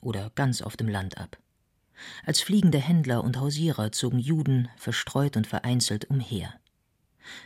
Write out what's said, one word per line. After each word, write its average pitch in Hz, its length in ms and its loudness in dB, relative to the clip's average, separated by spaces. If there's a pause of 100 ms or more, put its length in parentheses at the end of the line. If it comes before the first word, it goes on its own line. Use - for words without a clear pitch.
oder 107 340 -6
ganz 131 260 0
auf - 160 -10
dem 113 100 -2
Land 98 300 -4
ab. - 200 -14 (880)
Als 156 160 0
fliegende 185 360 4
Händler 139 460 2
und 127 140 0
Hausierer 143 540 0
zogen 123 280 0
Juden 135 580 2
verstreut - 580 -2
und 110 120 2
vereinzelt 120 640 0
umher. 117 440 -2 (920)